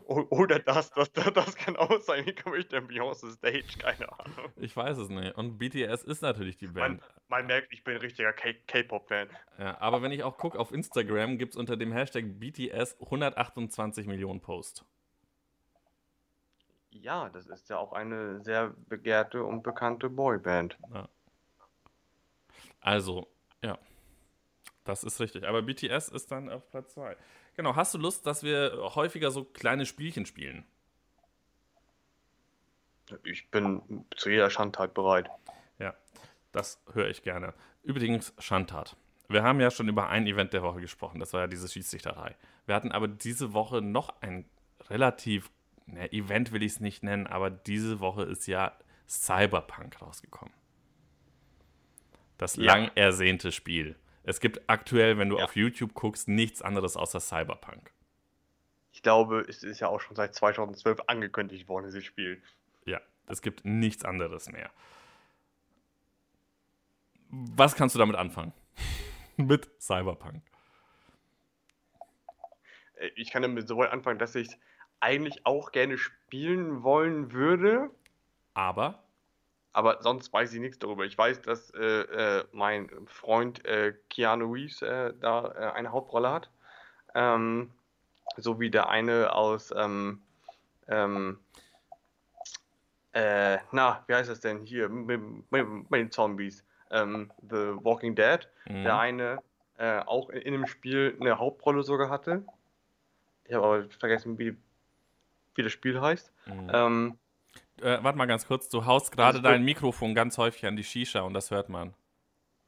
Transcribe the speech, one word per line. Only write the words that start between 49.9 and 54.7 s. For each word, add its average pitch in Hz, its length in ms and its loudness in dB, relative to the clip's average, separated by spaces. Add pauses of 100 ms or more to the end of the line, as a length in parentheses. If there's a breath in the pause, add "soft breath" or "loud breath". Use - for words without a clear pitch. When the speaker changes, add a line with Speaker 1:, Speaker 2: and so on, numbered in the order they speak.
Speaker 2:
rausgekommen. - 540 -18 (1800 soft breath)
Das - 180 -4
Speaker 1:
Ja. 98 180 8
Speaker 2:
lang 110 200 4
ersehnte 92 580 6
Spiel. 80 440 -4 (260 soft breath)
Es 92 160 -4
gibt 113 300 0
aktuell, 113 480 4